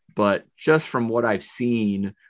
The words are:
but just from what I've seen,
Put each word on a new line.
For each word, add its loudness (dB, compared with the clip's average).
but 2
just 2
from -2
what 0
I've -2
seen, -2